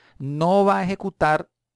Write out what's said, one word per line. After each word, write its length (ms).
no 440
va 160
a 40
ejecutar 640